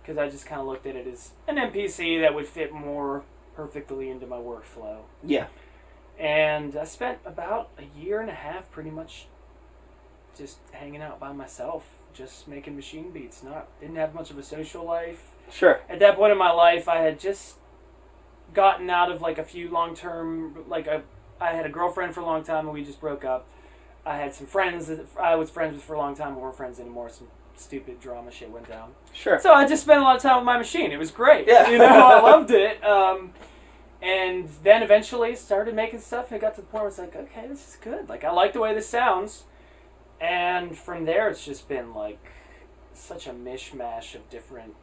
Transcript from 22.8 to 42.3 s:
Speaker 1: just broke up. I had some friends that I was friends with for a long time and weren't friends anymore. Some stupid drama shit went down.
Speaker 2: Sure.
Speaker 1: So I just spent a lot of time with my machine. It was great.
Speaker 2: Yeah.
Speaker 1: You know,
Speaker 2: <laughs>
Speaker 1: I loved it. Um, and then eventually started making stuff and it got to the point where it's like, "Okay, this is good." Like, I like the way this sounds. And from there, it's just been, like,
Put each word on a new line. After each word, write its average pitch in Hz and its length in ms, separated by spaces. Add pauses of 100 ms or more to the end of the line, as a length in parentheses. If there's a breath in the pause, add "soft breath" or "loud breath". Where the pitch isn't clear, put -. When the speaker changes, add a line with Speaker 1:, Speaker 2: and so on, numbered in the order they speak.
Speaker 1:
just 143 160
broke 143 240
up. 127 220 (580 soft breath)
I 151 140
had 139 160
some 143 120
friends 175 400
that 156 140 (180)
I 170 160
was 160 160
friends 160 240
with 139 80
for 156 120
a 151 40
long 139 160
time 143 200
and - 60
weren't 131 160
friends 127 220
anymore. 120 300
Some - 180 (300)
stupid 127 420
drama 120 320
shit 117 200
went 117 180
down. 113 260 (180)
Speaker 2:
Sure. - 280
Speaker 1:
So 370 120
I 285 140
just 294 160
spent 294 180
a 277 40
lot 262 100
of 254 80
time 262 140
with 247 80
my 240 140
machine. 240 340
It 285 60
was - 120
great. 262 380
Speaker 2:
Yeah. 240 200
Speaker 1:
You 240 100
know, 240 80
Speaker 2:
<laughs> 254 40 (160)
Speaker 1:
I 247 140
loved 247 320
it. 208 320
Um, 190 480 (680 soft breath)
and 185 480 (140)
then 214 200
eventually 220 520
started 214 400
making 226 260
stuff 240 300
and 233 60
it 202 40
got 214 140
to 214 60
the 185 80
point 214 140
where 208 60
it's 196 100
like, 180 180
"Okay, 254 320
this 277 180
is - 140
good." 311 280
Like, - 140
I 151 80
like 190 220
the 240 80
way 220 140
this 214 140
sounds. 214 560 (760 soft breath)
And 175 580
from 170 260
there, 190 240
it's - 160
just 139 240
been, 120 260
like, 104 300 (680 soft breath)